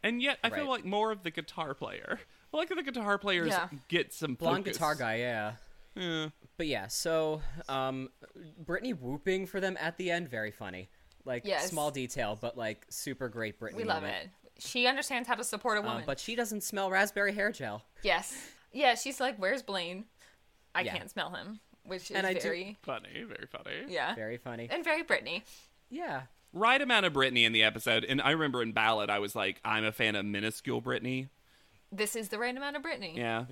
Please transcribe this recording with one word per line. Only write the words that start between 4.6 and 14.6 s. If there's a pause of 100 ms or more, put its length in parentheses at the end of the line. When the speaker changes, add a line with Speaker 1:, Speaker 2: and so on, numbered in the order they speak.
Speaker 1:
focus.
Speaker 2:
guitar
guy,
yeah. (420)
Speaker 1:
Yeah. (280)
Speaker 2:
But
yeah,
so, (260)
um, (500)
Brittany
whooping
for
them
at
the
end,
very
funny. (380)
Like,
Speaker 3:
Yes.
Speaker 2:
small
detail,
but,
like,
super
great
Brittany
Speaker 3:
We
love
Speaker 2:
moment.
Speaker 3:
it. (280)
She